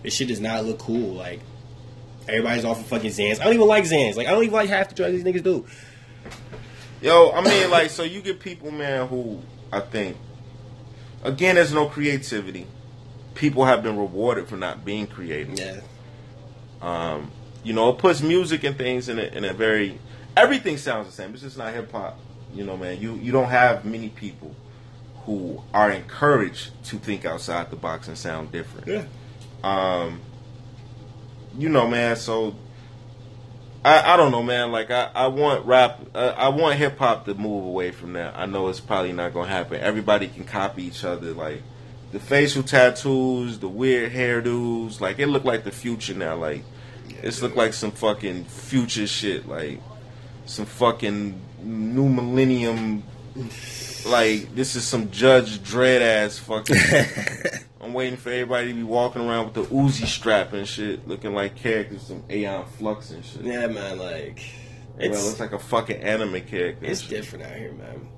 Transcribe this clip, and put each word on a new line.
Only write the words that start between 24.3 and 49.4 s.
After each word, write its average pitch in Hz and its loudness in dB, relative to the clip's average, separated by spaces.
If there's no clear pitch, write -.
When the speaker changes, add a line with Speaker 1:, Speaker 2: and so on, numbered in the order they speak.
Speaker 2:
who 95 -6
are 104 6
encouraged 101 2
to 110 -8
think 104 -6
outside 82 -4
the 82 -12
box 80 -8
and 80 -12
sound 80 -8
different. - -12
Speaker 1:
Yeah. 196 -4
Speaker 2:
Um, 92 0
you 151 0
know, 127 6
man, 117 2
so 113 -2
I, 156 8
I 180 8
don't 147 8
know, 120 2
man. 120 0
Like, 113 -2
I, 123 0
I 131 2
want 139 2
rap, 123 6
uh, 120 2
I 131 4
want 147 4
hip 139 2
hop 117 2
to 101 -4
move 101 -4
away 90 -2
from 87 -14
that. 85 -8
I 92 -4
know 98 -2
it's 92 -6
probably 92 -2
not 87 -4
gonna 87 -4
happen. 87 -4
Everybody 104 2
can 87 -14
copy 98 -4
each 87 -12
other. 85 -6
Like, 78 -8
the 101 -8
facial 139 2
tattoos, 127 4
the 98 -4
weird 120 2
hairdos, 120 -2
like, 101 -2
it 143 2
look 139 0
like 117 0
the 101 -6
future 117 -6
now. 82 -4
Like, 76 -6
Speaker 1:
Yeah, - -16
Speaker 2:
it's 113 -6
Speaker 1:
dude. 120 -4
Speaker 2:
look 110 -6
like 113 4
some 107 -4
fucking 101 -2
future 120 -2
shit. 98 -4